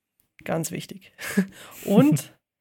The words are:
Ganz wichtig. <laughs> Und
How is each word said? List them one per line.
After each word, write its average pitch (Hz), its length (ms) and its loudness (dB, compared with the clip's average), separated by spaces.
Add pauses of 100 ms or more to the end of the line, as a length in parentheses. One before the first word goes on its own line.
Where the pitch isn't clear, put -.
(440)
Ganz 165 280 -4
wichtig. - 400 -12 (240)
<laughs> - 500 -6
Und 233 480 4 (280)